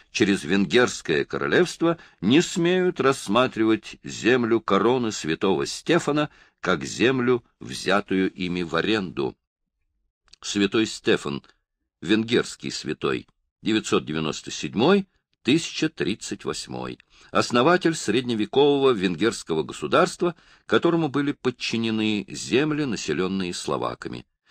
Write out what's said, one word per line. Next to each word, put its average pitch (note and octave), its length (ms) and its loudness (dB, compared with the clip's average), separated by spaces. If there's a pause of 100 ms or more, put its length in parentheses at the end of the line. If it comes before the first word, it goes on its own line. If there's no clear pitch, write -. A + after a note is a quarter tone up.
(100)
через F#2 340 2
Венгерское F2+ 800 2
королевство, D3+ 720 0 (240)
не B2 180 4
смеют F3+ 580 0
рассматривать A2 1080 0
землю A2+ 540 0
короны A2 540 0
святого D#2+ 540 -2
Стефана D3+ 640 -2 (300)
как E2 240 -2
землю, A#2+ 600 0 (140)
взятую F#2+ 720 -2
ими F2+ 300 -4
в D#2+ 120 -6
аренду. E2 640 -2 (1040)
Святой G#2 460 0
Стефан – D2+ 560 -2 (600)
венгерский G#2+ 680 0
святой, C#2 580 -6 (320)
девятьсот G#2 460 0
девяносто D2+ 440 -4
седьмой, D3+ 560 2 (360)
тысяча D#3 480 0
тридцать - 560 -6
восьмой, B1+ 520 -8 (320)
основатель D#3+ 640 4
средневекового C3 960 2
венгерского F2+ 720 -2
государства, E3+ 720 0 (300)
которому E3 460 2
были C#3+ 220 -2
подчинены A2 920 -2
земли, D3 580 0
населённые F#2 680 -4
словаками. A#1+ 720 -6 (260)